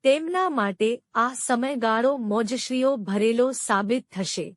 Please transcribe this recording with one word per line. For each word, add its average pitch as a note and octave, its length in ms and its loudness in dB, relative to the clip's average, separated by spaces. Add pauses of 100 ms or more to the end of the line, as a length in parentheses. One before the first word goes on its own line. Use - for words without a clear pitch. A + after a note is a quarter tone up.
તેમના E4 460 2
માટે G#3+ 400 -2 (240)
આ A#3 200 0
સમયગાળો B3 840 0
મોજશ્રીઓ B3 800 0
ભરેલો A3 540 2
સાબિત A3 580 0
થશે. F#3 480 -6